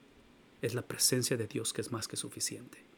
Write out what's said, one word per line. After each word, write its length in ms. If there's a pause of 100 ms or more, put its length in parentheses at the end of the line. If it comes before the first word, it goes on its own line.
(600)
es 120
la 80
presencia 560
de 100
Dios 260
que 80
es 100
más 160
que 100
suficiente. 680 (140)